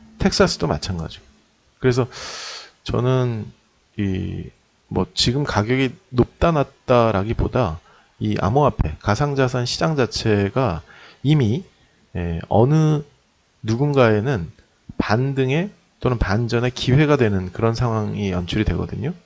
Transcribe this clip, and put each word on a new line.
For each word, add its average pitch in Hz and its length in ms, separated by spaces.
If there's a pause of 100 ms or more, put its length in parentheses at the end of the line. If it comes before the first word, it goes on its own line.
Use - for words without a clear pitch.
(200)
텍사스도 - 480
마찬가지고. 82 580 (540)
그래서 123 280 (760)
저는 120 680 (460)
이 92 520 (380)
뭐 92 280
지금 131 280
가격이 127 520 (140)
높다 127 420
낮다라기보다 113 1300 (400)
이 107 200
암호화폐, 113 600
가상자산 127 680
시장 160 300
자체가 104 880 (400)
이미, 139 420 (500)
예, 85 240 (100)
어느 151 520 (600)
누군가에는 117 880 (480)
반등의 135 720 (280)
또는 127 200
반전의 117 520
기회가 143 460
되는 98 340
그런 113 220
상황이 104 580
연출이 90 320
되거든요. 95 480 (140)